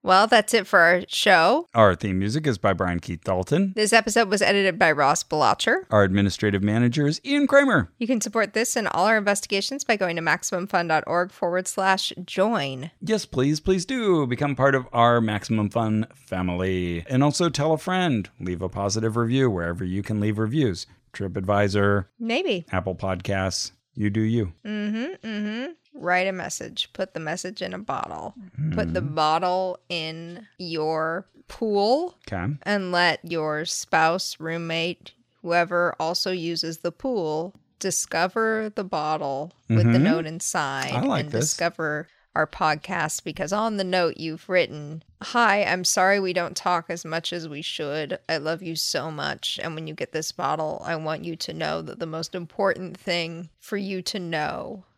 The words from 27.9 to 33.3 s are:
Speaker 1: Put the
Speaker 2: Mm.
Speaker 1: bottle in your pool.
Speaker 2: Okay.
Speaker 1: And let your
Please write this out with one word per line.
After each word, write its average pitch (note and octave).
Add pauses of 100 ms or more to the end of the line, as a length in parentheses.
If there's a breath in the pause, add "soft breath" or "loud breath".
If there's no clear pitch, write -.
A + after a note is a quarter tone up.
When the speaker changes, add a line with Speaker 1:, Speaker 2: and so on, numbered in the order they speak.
Speaker 1:
Put F#3
the F3+
Speaker 2:
Mm. C#3+
Speaker 1:
bottle F3+ (100)
in E3+ (100)
your D#3+ (200)
pool. A3+ (100)
Speaker 2:
Okay. G2 (100)
Speaker 1:
And G3
let F3
your D#3